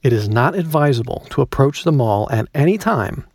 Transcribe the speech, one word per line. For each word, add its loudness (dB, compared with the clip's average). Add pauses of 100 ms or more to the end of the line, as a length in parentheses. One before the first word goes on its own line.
It 2
is 0
not 2
advisable -2
to -2
approach 0
the 2
mall 2
at -2
any 2
time -4 (100)